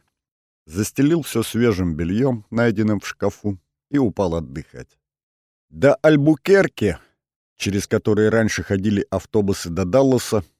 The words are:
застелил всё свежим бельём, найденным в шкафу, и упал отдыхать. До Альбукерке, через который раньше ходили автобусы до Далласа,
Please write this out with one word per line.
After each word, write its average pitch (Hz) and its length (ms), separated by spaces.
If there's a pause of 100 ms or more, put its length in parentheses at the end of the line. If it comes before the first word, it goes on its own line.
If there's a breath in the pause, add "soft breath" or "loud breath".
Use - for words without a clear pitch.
(640)
застелил 135 580
всё 117 200
свежим 95 520
бельём, 107 540
найденным 110 520
в - 60
шкафу, 101 520 (320)
и 139 60
упал 98 380
отдыхать. 69 640 (720)
До 87 260
Альбукерке, 151 1040 (580)
через 101 280
который 107 440
раньше 110 340
ходили 101 460
автобусы 98 600
до 85 140
Далласа, 120 640 (140)